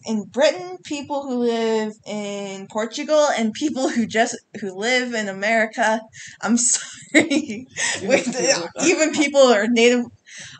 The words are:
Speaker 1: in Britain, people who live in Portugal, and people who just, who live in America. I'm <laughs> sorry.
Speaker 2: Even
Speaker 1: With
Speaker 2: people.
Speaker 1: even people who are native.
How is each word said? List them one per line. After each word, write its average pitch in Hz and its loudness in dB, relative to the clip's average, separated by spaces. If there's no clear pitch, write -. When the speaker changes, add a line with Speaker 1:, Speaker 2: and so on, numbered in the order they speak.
Speaker 1:
in 214 -4
Britain, 359 0
people 285 -6
who 247 -4
live 226 0
in 202 -8
Portugal, 294 0
and 220 0
people 262 -2
who 226 0
just, 220 0
who 190 -8
live 247 0
in 214 -4
America. 220 0
I'm 214 2
<laughs> - -
sorry. - 0
Speaker 2:
Even 196 -6
Speaker 1:
With 262 2
Speaker 2:
people. 180 0
Speaker 1:
even 311 4
people 285 4
who 240 6
are 208 2
native. 240 4